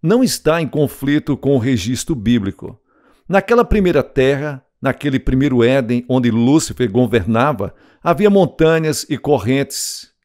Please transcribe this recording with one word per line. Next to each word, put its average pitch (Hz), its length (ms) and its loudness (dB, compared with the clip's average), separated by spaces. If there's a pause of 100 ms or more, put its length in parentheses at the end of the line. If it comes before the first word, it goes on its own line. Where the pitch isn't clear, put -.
não 220 220 2
está 165 400 0
em 143 60 -4
conflito 143 680 -2
com 135 200 0
o - 20 2
registro 120 560 -2
bíblico. 107 680 -2 (480)
Naquela 196 360 2
primeira 180 380 2
terra, 139 640 -2 (160)
naquele 135 380 -2
primeiro 131 460 2
Éden 123 440 0
onde 127 220 2
Lúcifer 120 600 0
governava, 113 840 0 (280)
havia 185 280 2
montanhas 160 800 2
e 143 80 -4
correntes 135 920 -4 (140)